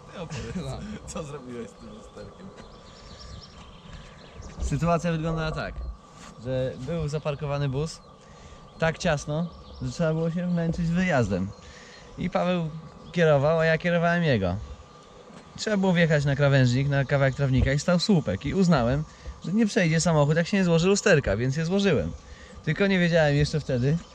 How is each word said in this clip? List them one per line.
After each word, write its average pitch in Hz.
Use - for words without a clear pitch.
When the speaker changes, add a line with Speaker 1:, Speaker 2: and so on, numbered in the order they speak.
Speaker 1:
ty 220
opowiedz, 151
Speaker 2:
No. 135
Speaker 1:
co 175
zrobiłeś 123
z -
tym 113
lusterkiem? 107
Speaker 3:
Sytuacja 165
wyglądała 160
tak, 120
że 127
był 156
zaparkowany 143
bus 143
tak 160
ciasno, 156
że 127
trzeba 160
było 165
się 175
męczyć 170
z 165
wyjazdem. 123
I 180
Paweł 175
kierował, 156
a 160
ja 160
kierowałem 170
jego. 98
Trzeba 214
było 190
wjechać 160
na 139
krawężnik, 135
na 139
kawałek 139
trawnika 131
i 147
stał 180
słupek. 139
I -
uznałem, 156
że 165
nie 220
przejdzie 165
samochód, 156
jak 170
się 208
nie 190
złoży 170
lusterka, 165
więc 131
je 165
złożyłem. 170
Tylko 175
nie 196
wiedziałem 165
jeszcze 147
wtedy, 139